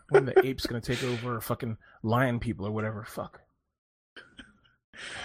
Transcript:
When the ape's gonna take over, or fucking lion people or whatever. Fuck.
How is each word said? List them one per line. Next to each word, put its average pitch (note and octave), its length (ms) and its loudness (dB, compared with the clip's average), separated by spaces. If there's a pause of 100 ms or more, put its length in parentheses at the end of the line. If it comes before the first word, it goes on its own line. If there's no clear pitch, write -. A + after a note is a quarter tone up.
When - 160 6
the - 200 6
ape's - 200 -2
gonna A#2+ 160 -4
take B2 220 -2
over, B2 340 -2
or G#2+ 40 -8
fucking A2+ 360 -4 (260)
lion A#2+ 360 4
people G#2 280 -4
or G#2+ 40 -2
whatever. G#2+ 340 -4
Fuck. - 360 -10 (1800)